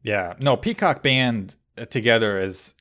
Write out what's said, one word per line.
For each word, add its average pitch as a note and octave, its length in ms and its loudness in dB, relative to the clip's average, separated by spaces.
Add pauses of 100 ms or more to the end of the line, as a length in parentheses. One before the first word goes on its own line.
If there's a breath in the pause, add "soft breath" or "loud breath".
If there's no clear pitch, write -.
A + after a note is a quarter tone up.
Yeah. G2 360 -4
No, C3+ 160 2
Peacock F#3+ 460 -2
Band, B2 520 0 (240)
uh, A2+ 80 -10
together A2 540 2
is, F#2+ 400 -6